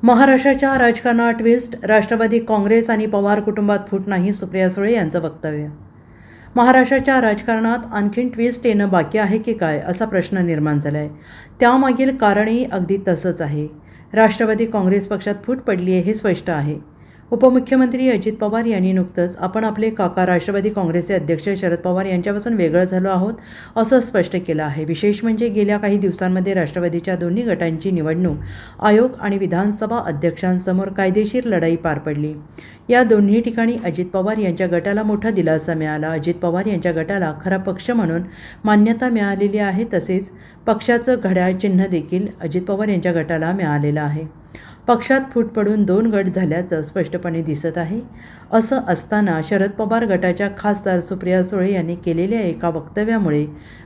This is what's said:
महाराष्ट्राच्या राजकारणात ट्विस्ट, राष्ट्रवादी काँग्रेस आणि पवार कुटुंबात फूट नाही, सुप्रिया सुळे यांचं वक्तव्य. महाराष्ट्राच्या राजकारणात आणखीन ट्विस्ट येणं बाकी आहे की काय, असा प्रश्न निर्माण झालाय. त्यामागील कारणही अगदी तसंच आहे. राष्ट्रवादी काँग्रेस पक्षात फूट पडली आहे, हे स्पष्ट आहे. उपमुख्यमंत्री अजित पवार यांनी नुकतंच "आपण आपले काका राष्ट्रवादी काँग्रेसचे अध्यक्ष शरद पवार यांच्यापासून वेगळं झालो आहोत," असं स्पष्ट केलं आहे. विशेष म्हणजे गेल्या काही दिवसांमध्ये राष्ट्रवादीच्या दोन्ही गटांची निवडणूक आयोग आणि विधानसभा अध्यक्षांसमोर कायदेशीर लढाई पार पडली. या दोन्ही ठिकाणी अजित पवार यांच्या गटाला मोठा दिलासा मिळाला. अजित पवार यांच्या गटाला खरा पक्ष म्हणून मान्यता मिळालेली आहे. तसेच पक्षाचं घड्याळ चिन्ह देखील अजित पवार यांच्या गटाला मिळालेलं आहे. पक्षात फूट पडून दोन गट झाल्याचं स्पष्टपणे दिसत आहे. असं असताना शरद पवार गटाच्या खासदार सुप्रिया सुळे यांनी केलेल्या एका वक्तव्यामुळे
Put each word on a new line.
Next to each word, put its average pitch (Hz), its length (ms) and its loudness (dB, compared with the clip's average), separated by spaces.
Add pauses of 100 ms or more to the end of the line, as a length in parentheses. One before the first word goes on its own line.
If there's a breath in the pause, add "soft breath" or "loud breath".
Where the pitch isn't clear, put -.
महाराष्ट्राच्या 269 720 6
राजकारणात 233 560 2
ट्विस्ट, 233 520 0
राष्ट्रवादी 220 540 2
काँग्रेस 226 500 2
आणि 214 160 0
पवार 208 340 2
कुटुंबात 208 400 0 (120)
फूट 196 160 -2
नाही, 196 260 0
सुप्रिया 185 360 0
सुळे 202 240 0
यांचं 175 280 0
वक्तव्य. 156 460 -6 (880 loud breath)
महाराष्ट्राच्या 254 680 4
राजकारणात 226 560 0 (140)
आणखीन 208 380 -2
ट्विस्ट 240 360 -2
येणं 208 240 2
बाकी 175 280 2
आहे 208 200 2
की 220 160 -2
काय, 160 260 -2
असा 180 260 -4
प्रश्न 196 320 -2
निर्माण 156 420 0
झालाय. 147 280 -4 (520 loud breath)
त्यामागील 262 560 4
कारणही 220 500 2
अगदी 185 320 -2 (100)
तसंच 175 340 -2
आहे. 147 260 -4 (460 loud breath)
राष्ट्रवादी 220 520 4
काँग्रेस 196 420 0
पक्षात 202 360 -4
फूट 262 140 -2
पडली 185 360 0
आहे, 185 80 2
हे 190 120 0
स्पष्ट 214 360 -2
आहे. 151 480 -4 (340 loud breath)
उपमुख्यमंत्री 254 800 4
अजित 214 240 0
पवार 220 320 -2
यांनी 190 260 2
नुकतंच 180 460 -2
"आपण 190 260 -2
आपले 214 260 0
काका 185 360 0
राष्ट्रवादी 185 440 0
काँग्रेसचे 175 440 -2
अध्यक्ष 160 440 -2
शरद 180 200 0
पवार 185 280 -2
यांच्यापासून 202 480 -2
वेगळं 175 300 2
झालो 185 260 0
आहोत," 190 240 0 (420 loud breath)
असं 226 240 4
स्पष्ट 202 360 0 (120)
केलं 156 160 -2
आहे. 151 220 -4
विशेष 202 380 0
म्हणजे 226 260 0
गेल्या 208 280 2
काही 208 200 0
दिवसांमध्ये 185 560 0
राष्ट्रवादीच्या 175 600 -2
दोन्ही 175 280 -2
गटांची 170 480 -2
निवडणूक 160 460 0 (440 loud breath)
आयोग 220 380 4
आणि 202 180 -2
विधानसभा 208 600 -2
अध्यक्षांसमोर 180 880 -2
कायदेशीर 202 560 0
लढाई 170 320 2
पार 160 240 -2
पडली. 151 340 -4 (560 loud breath)
या 247 140 6
दोन्ही 208 380 4
ठिकाणी 226 440 -2
अजित 175 200 -4
पवार 190 320 -2
यांच्या 185 340 0
गटाला 202 320 0
मोठा 208 260 0
दिलासा 165 440 0
मिळाला. 156 380 -4
अजित 160 240 -2
पवार 175 300 -2
यांच्या 180 260 -2
गटाला 160 500 -2
खरा 190 160 -2
पक्ष 190 320 -6
म्हणून 175 320 0 (420 loud breath)
मान्यता 220 460 4
मिळालेली 202 480 0
आहे. 202 360 0
तसेच 190 380 -2 (340 loud breath)
पक्षाचं 233 580 0
घड्याळ 185 300 2
चिन्ह 190 340 2
देखील 180 400 -2 (140)
अजित 170 200 -4
पवार 196 260 -4
यांच्या 185 240 0
गटाला 165 400 -2
मिळालेलं 147 500 0
आहे. 151 460 -6 (400 loud breath)
पक्षात 247 340 2 (120)
फूट 233 120 2
पडून 214 380 0
दोन 202 260 2
गट 202 160 0
झाल्याचं 175 560 -2
स्पष्टपणे 165 600 -4
दिसत 156 360 -4
आहे. 175 240 -4 (500 loud breath)
असं 226 360 2
असताना 185 560 0
शरद 196 260 0
पवार 220 360 -2
गटाच्या 185 520 0
खासदार 196 420 0
सुप्रिया 180 440 -2
सुळे 185 300 0
यांनी 170 220 -2
केलेल्या 180 460 -2
एका 175 280 -2
वक्तव्यामुळे 165 800 -2 (380 loud breath)